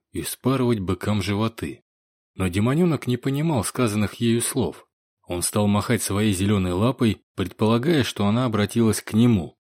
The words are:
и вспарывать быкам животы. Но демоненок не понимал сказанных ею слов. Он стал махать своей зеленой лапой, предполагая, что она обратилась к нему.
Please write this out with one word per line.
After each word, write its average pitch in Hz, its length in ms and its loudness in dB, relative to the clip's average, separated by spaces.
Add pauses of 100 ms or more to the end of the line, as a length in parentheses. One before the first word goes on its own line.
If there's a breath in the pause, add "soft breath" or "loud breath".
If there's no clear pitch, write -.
(100)
и - 120 -8
вспарывать 123 580 0
быкам 95 420 -2
животы. 101 640 -4 (500)
Но 92 140 -2
демоненок 135 580 0
не 123 100 0
понимал 139 460 -2
сказанных 107 520 -2
ею 117 280 0
слов. - 460 -4 (340)
Он 87 200 -6
стал 104 260 0
махать 104 340 0
своей 104 300 0
зеленой 95 400 0
лапой, 110 500 0 (140)
предполагая, 120 680 0
что 104 240 -2
она 113 180 2
обратилась 107 560 0
к - 120 -14
нему. 107 500 2